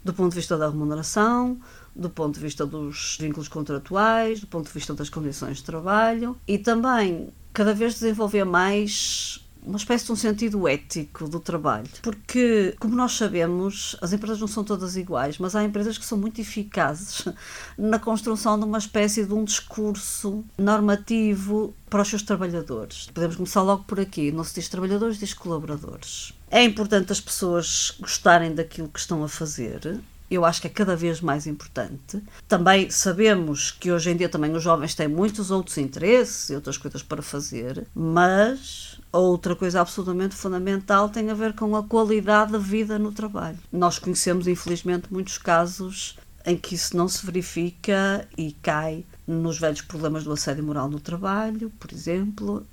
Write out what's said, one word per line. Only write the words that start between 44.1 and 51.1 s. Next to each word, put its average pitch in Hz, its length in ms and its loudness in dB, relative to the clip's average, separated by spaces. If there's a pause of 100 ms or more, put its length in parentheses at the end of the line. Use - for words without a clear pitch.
infelizmente, 175 640 -2
muitos 190 260 -6
casos 185 800 0 (280)
em 175 100 4
que - 180 -6
isso 170 220 -2
não 175 120 4
se - 160 -4
verifica 190 1040 0 (100)
e 156 160 -4
cai 160 520 -2 (220)
nos 165 320 0
velhos 156 220 0
problemas 156 440 -4
do 147 80 -4
assédio 147 320 -4
moral 143 260 -2
no 147 100 -6
trabalho, 208 800 -4